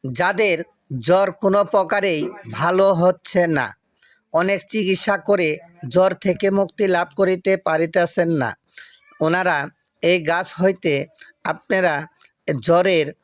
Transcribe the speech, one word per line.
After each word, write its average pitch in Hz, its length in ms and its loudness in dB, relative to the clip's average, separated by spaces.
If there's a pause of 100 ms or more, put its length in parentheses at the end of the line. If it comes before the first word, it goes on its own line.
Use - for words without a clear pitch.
যাদের 175 540 0 (420)
জ্বর 185 320 2
কোনো 196 340 0
প্রকারেই 190 560 0 (300)
ভালো 185 420 2
হচ্ছে 180 540 2
না, 139 200 -2 (680)
অনেক 180 260 0 (100)
চিকিৎসা 196 480 0
করে 190 320 0 (400)
জ্বর 185 220 4 (100)
থেকে 196 300 0
মুক্তি 196 360 -2
লাভ 175 280 0
করিতে 190 420 0
পারিতেছেন 170 800 0
না, 123 120 -2 (680)
ওনারা 170 380 0 (460)
এই 175 180 2
গাছ 165 320 -2
হইতে 185 400 0 (520)
আপনারা 185 500 -2 (640)
জ্বরের 170 480 2 (160)